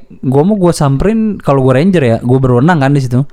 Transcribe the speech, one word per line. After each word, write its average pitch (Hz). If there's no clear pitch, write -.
gua 135
mau 202
gua 175
samperin, 190
kalau 139
gua 131
ranger 175
ya, 113
gua 123
berwenang 131
kan 135
di 143
situ. 127